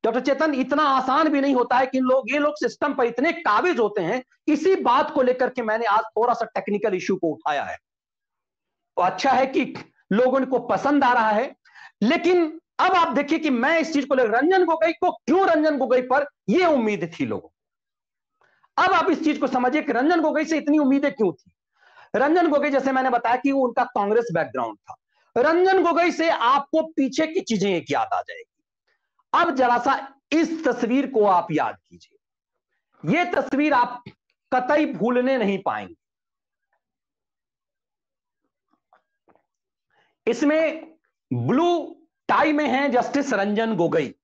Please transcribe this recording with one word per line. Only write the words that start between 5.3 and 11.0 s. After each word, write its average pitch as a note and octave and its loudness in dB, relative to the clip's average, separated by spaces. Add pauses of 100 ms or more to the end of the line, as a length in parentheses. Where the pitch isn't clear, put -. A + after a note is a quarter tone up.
के B3+ -6
मैंने A3 -2
आज G#3 2
थोड़ा A3+ 0
सा A3+ -4
technical G3 -4
issue F#3 -2
को E3+ -2
उठाया D3 -4
है। - -10 (1200)
तो F3+ 0
अच्छा F#3 0
है C4 2
कि C4+ -4 (380)
लोगों B3+ 2
को B3+ -2
पसंद C#4 0